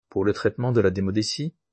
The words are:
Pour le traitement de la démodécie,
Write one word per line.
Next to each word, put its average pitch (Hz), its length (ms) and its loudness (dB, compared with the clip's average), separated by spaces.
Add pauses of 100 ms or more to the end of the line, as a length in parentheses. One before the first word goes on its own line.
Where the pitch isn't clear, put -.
Pour 95 160 0
le 101 80 4
traitement 120 380 -2
de 117 100 4
la 95 100 4
démodécie, 101 640 -4 (180)